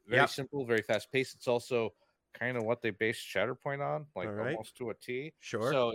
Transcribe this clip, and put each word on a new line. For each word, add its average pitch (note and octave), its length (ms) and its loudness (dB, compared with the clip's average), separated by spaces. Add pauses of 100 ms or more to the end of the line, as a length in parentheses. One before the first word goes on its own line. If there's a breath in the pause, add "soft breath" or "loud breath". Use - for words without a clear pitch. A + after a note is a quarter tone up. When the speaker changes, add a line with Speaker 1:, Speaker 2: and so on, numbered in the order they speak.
Speaker 1:
Very B2 140 6
Speaker 2:
Yep. C#3 80 6
Speaker 1:
simple, C#3 360 -4
very A2+ 180 4
fast - 280 0
paced. C3 240 0
It's - 120 -10
also A#2+ 460 0 (440)
kinda B2 260 -2
what A#2 180 0
they A2 100 0
based A2 360 0
Shatterpoint B2+ 560 -2
on, D3 220 -2 (100)
like, F#2 120 -4
Speaker 2:
All G#2 80 -4
right. A2+ 160 -2
Speaker 1:
almost - 260 -8
to A#2 140 -6
a - 20 -4
T. C3 460 -8
Speaker 2:
Sure. A#2 320 -2
Speaker 1:
So B2+ 240 4